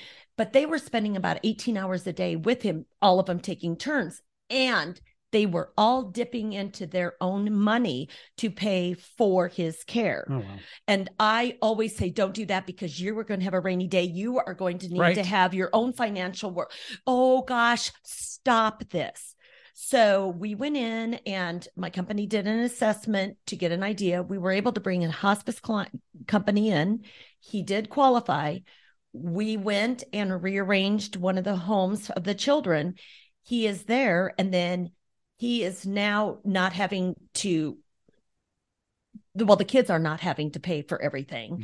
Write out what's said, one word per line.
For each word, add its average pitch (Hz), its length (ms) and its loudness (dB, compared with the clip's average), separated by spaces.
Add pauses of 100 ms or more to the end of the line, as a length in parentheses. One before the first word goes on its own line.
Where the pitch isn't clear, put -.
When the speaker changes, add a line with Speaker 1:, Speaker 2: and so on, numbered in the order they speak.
(380)
Speaker 1:
but 214 160 0
they 277 120 6
were 311 140 -2
spending 208 380 -2
about 180 260 -2
eighteen 220 320 -2
hours 185 320 -4
a 175 60 -4
day 175 240 -2
with 226 240 0
him, 165 240 -2 (160)
all 190 180 8
of 185 60 2
them 180 160 -4
taking 170 340 -4
turns. 254 460 -4 (280)
And 226 500 0 (340)
they 214 120 4
were 170 320 -2
all 247 260 4
dipping 220 500 -6
into 196 340 -8
their 180 320 -2
own 202 340 0
money 208 540 2 (300)
to 226 120 -2
pay 180 440 0
for 185 560 2
his 165 340 -4
care. 190 480 -2
Speaker 2:
Oh, 135 80 -2
wow. 98 180 -10 (300)
Speaker 1:
And 190 220 2 (100)
I 226 420 2
always 220 360 0
say, 185 120 -2
"Don't 196 240 0
do 214 120 -8
that 190 200 -2
because 175 340 -10
you 208 200 -4
are 220 60 -6
gonna 202 180 -4
have 190 100 -2
a 185 60 2
rainy 180 280 0
day. 175 160 2
You 196 360 -2
are - 140 -2
going 175 260 -2
to 185 80 -10
need 175 140 -2
Speaker 2:
Right. 175 140 6
Speaker 1:
to 196 80 0
have 185 300 4
your 185 200 0
own 233 180 2
financial 196 580 -4
work." 175 220 -6 (340)
"Oh, 254 360 6
gosh, 240 500 2 (120)
stop 220 840 0
this." - 480 -8 (460)
So 202 460 4
we 190 280 -6
went 285 200 -2
in 226 380 -2 (120)
and 180 400 -4 (120)
my 180 120 -6
company 202 380 -4
did 208 200 -2
an 220 120 0
assessment 214 840 0
to 208 100 -8
get 170 160 0
an 175 100 0
idea. 190 400 0
We 185 160 -6
were 185 140 0
able 202 220 0
to 190 80 -6
bring 180 240 0
a 160 60 0
hospice 202 500 -2
cli-, 208 260 -2 (400)
company 208 420 2
in. 196 360 2 (340)
He - 240 -8
did 208 260 -2
qualify. 240 680 4 (560)
We 175 420 -4
went 208 560 -2
and 185 320 -2
rearranged 196 720 0
one 185 220 0
of 185 80 -2
the 202 100 0
homes 190 540 0
of 175 160 -6
the 202 100 0
children. 185 600 0 (480)
He 233 240 0
is 202 180 -4
there, 214 520 2
and 190 160 0
then 175 380 0 (460)
he 240 260 0
is 185 240 -4
now 208 560 0
not 190 300 2
having 185 420 0 (200)
to, 160 420 0 (1600)
well, 202 200 8
the 208 80 4
kids 247 260 4
are 170 100 4
not 160 200 0
having 151 320 -2
to 143 80 -10
pay 156 220 -4
for - 200 -6
everything. 135 640 -6